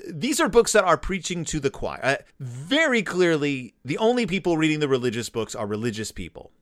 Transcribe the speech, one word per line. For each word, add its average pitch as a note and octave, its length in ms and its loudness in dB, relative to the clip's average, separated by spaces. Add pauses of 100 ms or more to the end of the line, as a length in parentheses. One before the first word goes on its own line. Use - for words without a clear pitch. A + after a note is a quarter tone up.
these A3+ 320 -2
are D4+ 80 4
books A3+ 260 4
that G#3 120 6
are D#3+ 120 6
preaching F3 480 -4
to D3+ 140 -4
the C3+ 100 0
choir. D2+ 320 -8
Uh, C3+ 140 2 (240)
very G3+ 640 0
clearly, D3 720 0 (100)
the C#3 140 -4
only A#3+ 280 2
people F3 300 0
reading D#3 240 2
the D3 80 0
religious A#2+ 420 0
books A2 260 -6
are A2+ 100 -6
religious G#2+ 460 -4
people - 400 -14 (100)